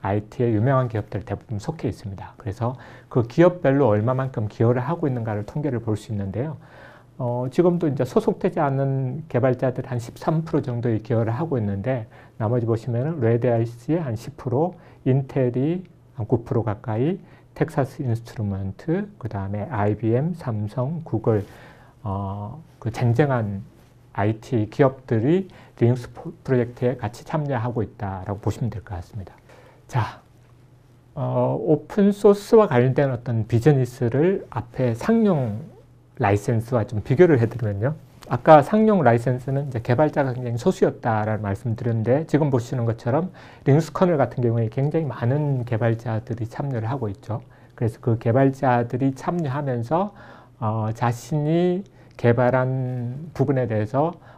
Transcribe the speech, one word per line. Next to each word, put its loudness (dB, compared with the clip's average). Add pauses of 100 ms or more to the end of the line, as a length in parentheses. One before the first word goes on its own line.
아이티의 -2
유명한 2
기업들 -6
대부분 -8
속해 -6
있습니다. -10
그래서 -6 (320)
그 0
기업별로 4
얼마만큼 0
기여를 2
하고 -2
있는가를 -4
통계를 -4
볼 -2
수 -10
있는데요. -6 (600)
어, -4
지금도 2
이제 0
소속되지 0
않은 -2
개발자들 0
한 -4
십삼 -6
프로 -2
정도의 -2
기여를 -2
하고 -4
있는데, -4 (320)
나머지 -2
보시면은 -2
레드아이스의 0
한 -6
십 -12
프로, -2 (300)
인텔이 0 (320)
한 -8
구 0
프로 -2
가까이, -4 (360)
텍사스 -4
인스트루먼트, -4 (100)
그 -8
다음에 -6
아이비엠, 0
삼성, -4
구글, 0 (600)
어, -8 (160)
그 -6
쟁쟁한 0 (520)
아이티 -2
기업들이 2 (300)
리눅스 2
포-, -14 (120)
프로젝트에 0
같이 -8
참여하고 -2
있다라고 -8
보시면 -2
될 -10
것 -12
같습니다. -14 (540)
자, -2 (920)
어, 0
오픈소스와 4
관련된 4
어떤 -2
비즈니스를 2
앞에 -2
상용 2 (580)
라이센스와 2
좀 -6
비교를 6
해드리면요. -2 (340)
아까 8
상용 4
라이센스는 2
이제 -6
개발자가 2
굉장히 -4
소수였다라는 0
말씀을 -4
드렸는데, 0
지금 2
보시는 -2
것처럼 -2 (340)
리눅스 4
커널 2
같은 0
경우에 2
굉장히 -2
많은 -2
개발자들이 -2
참여를 -6
하고 -4
있죠. -8 (340)
그래서 -2
그 0
개발자들이 2
참여하면서, -2 (460)
어, -2
자신이 0 (360)
개발한 0
부분에 0
대해서 0 (260)